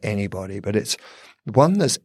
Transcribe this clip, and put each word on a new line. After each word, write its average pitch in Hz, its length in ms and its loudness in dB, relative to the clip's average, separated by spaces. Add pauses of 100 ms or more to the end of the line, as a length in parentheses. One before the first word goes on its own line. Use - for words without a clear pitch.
anybody, 98 580 -6
but 104 160 -2
it's - 200 -2 (480)
one 143 300 4
that's 185 300 2